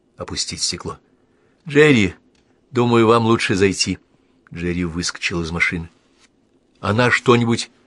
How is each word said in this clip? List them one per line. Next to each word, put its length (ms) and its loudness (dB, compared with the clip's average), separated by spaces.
опустить 460 -10
стекло. 380 -10
"Джерри, 460 4
думаю, 380 2
вам 180 4
лучше 300 0
зайти". 420 0
Джерри 320 -4
выскочил 560 -6
из 100 -6
машины. 380 -6
"Она 300 0
что-нибудь 600 0